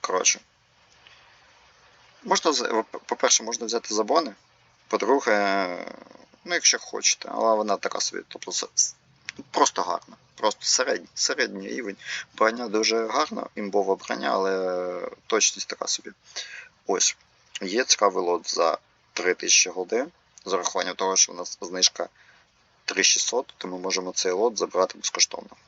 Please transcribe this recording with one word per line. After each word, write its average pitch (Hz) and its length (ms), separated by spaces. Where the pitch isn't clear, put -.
коротше. - 380
Можна 190 300
з-, 117 300
по-перше, - 380
можна 117 220
взяти 110 280
за 107 100
бони. 127 320
По-друге, 101 800
ну, 175 100
якщо - 260
хочете, - 520
але 113 240
вона 107 220
така - 220
собі, - 280
тобто - 240
з-, - 140
з-, - 200
просто 143 300
гарна. 87 340
Просто - 300
середній, 123 500
середній 101 520
рівень. 113 300
Броня 117 340
дуже 110 400
гарна, 127 480
імбова 98 400
броня, - 340
але 92 800
точність - 400
така - 200
собі. - 240
Ось. - 300
Є 104 220
цікавий 95 400
лот 87 300
за 82 240
три 90 200
тисячі 90 380
голди. 92 340
З 95 80
урахуванням 90 420
того, 95 200
що - 160
у 90 40
нас 87 260
знижка 92 480
три - 180
шістсот, - 540
то - 100
ми 92 100
можемо 92 340
цей 92 200
лот 104 260
забрати 92 400
безкоштовно. - 520